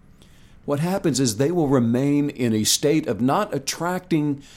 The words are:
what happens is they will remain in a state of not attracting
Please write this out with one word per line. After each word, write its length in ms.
what 140
happens 400
is 160
they 140
will 180
remain 600
in 240
a 100
state 420
of 140
not 340
attracting 880